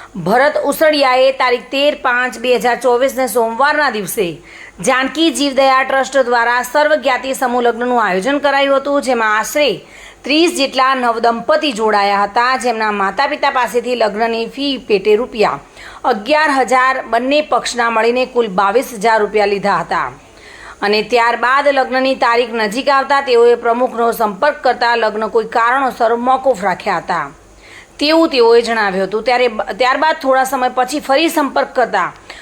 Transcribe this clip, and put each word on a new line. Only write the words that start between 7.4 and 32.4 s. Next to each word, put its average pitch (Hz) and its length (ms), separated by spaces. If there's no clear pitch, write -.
લગ્નનું 240 420
આયોજન 196 340
કરાયું 277 380
હતું, 285 260
જેમાં 220 360
આશરે 294 320
ત્રીસ 311 340
જેટલા 262 380
નવદંપતિ 240 800
જોડાયા 202 500
હતા, 240 340
જેમના 220 360
માતા 202 340
પિતા 285 240
પાસેથી 240 440
લગ્નની 226 520
ફી 269 320
પેટે 202 380
રૂપિયા 208 420
અગિયાર 285 460
હજાર 254 520
બંને 247 400
પક્ષના 233 480
મળીને 233 360
કુલ 233 220
બાવીસ 202 460
હજાર 220 260
રૂપિયા 208 260
લીધા 202 300
હતા. 160 360
અને 208 200
ત્યારબાદ 233 680
લગ્નની 262 460
તારીખ 240 380
નજીક 226 360
આવતા 277 320
તેઓએ 240 340
પ્રમુખનો 233 580
સંપર્ક 226 440
કરતા 240 400
લગ્ન 214 320
કોઈ 220 160
કારણોસર 240 720
મોકૂફ 254 480
રાખ્યા 180 340
હતા 160 320
તેવું 320 300
તેઓએ 233 340
જણાવ્યું 202 440
હતું. 214 180
ત્યારે, 247 240
ત્યારબાદ 277 380
થોડા 262 280
સમય 254 300
પછી 254 260
ફરી 285 280
સંપર્ક 277 400
કરતા 190 440